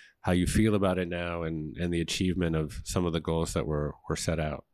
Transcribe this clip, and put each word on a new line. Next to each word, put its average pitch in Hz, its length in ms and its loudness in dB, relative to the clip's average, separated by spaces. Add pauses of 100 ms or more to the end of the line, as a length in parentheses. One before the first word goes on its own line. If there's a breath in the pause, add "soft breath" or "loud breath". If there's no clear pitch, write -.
(220 loud breath)
how 95 100 0
you 90 160 4
feel 110 280 4
about 95 240 2
it 87 100 -2
now 85 340 -4
and, 80 340 -4
and 87 160 0
the 85 60 2
achievement 85 560 0
of 78 300 -2
some 90 200 0
of 82 80 2
the 82 60 0
goals 82 340 0
that 76 120 0
were, 73 280 -2 (140)
were 90 80 0
set 80 240 -2
out? 76 240 -4 (100)